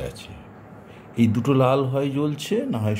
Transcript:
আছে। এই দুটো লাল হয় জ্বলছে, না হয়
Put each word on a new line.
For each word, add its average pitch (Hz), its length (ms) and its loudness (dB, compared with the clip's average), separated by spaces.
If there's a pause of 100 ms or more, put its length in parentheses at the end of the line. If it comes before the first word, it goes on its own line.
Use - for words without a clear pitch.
আছে। - 240 -16 (880)
এই 117 80 6
দুটো 117 260 0
লাল 131 300 4
হয় 139 260 -2
জ্বলছে, 147 440 -2 (180)
না 117 120 -2
হয় 104 160 0